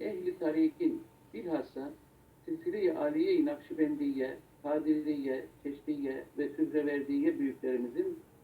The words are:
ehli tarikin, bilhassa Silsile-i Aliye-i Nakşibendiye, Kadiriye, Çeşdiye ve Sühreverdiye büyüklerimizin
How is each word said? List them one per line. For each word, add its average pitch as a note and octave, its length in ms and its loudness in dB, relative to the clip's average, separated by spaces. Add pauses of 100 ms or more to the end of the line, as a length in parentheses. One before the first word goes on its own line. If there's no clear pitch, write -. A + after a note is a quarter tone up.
ehli - 380 -4
tarikin, D#3 640 2 (320)
bilhassa C#4 560 -4 (540)
Silsile-i F3+ 480 0
Aliye-i D3+ 540 2
Nakşibendiye, D3 920 0 (260)
Kadiriye, D3 840 0 (160)
Çeşdiye C#3 640 -4 (140)
ve C#3+ 100 0
Sühreverdiye C#3+ 920 2
büyüklerimizin C3 800 -2 (260)